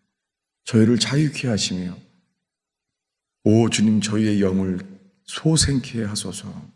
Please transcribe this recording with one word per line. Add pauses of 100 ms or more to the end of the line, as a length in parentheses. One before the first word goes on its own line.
(640)
저희를
자유케
하시며, (1500)
오
주님,
저희의
영을 (460)
소생케
하소서. (260)